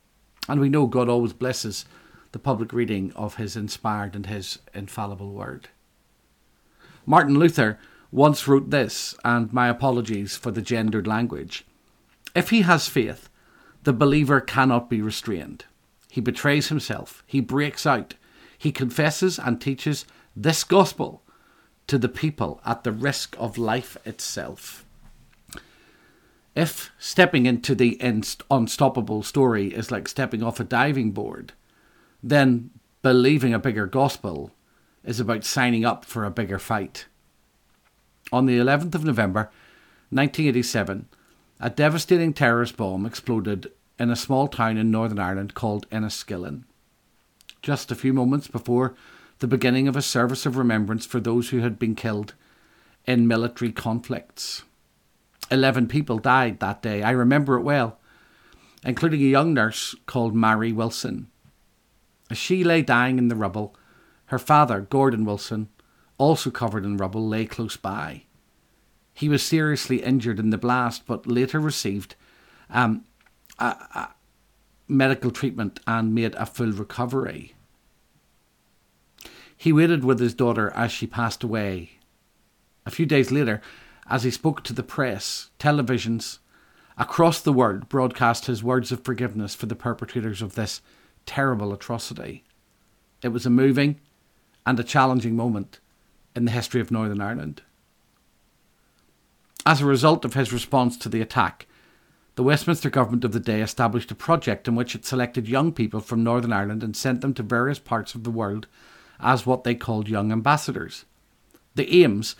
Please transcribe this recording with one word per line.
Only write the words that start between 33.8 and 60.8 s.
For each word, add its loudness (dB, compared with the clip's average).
gospel -2
is -6
about -2
signing 2
up -2
for -6
a -4
bigger -4
fight. -6
On 2
the 4
eleventh 2
of -2
November, 0
nineteen 2
eighty-seven, 0
a -4
devastating 2
terrorist 2
bomb -4
exploded -4
in 0
a 0
small 0
town 0
in 2
Northern 0
Ireland -4
called -4
Enniskillen, -8
just -4
a -2
few 0
moments 2
before 0
the -2
beginning 2
of 2
a 0
service 0
of 0
remembrance 0
for -4
those 0
who 0
had 0
been 0
killed -6
in 4
military 0
conflicts. -8
Eleven 2
people -2
died 2
that -4
day. -2
I 2
remember 4
it -2
well, -2
including 0
a 6
young 4
nurse 0
called -2
Mary 2
Wilson. -4